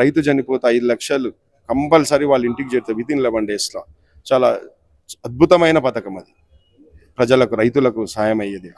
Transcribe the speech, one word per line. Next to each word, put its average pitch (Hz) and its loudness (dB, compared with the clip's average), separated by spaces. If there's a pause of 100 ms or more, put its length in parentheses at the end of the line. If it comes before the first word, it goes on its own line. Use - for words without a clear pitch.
రైతు 147 2
చనిపోతే 135 0
ఐదు 120 2
లక్షలు 127 -4 (400)
కంపల్సరీ 147 2
వాళ్ళ 123 2
ఇంటికి 131 -8
చేరుతాయి 113 -2
within 139 -4
eleven 113 -2
డేస్లో. 98 -8 (520)
చాలా 127 4 (760)
అద్భుతమైన 160 4
పథకం 117 -4
అది, - -20 (840)
ప్రజలకు, 123 4
రైతులకు 120 0
సాయం 107 -2
అయ్యేది. 92 -12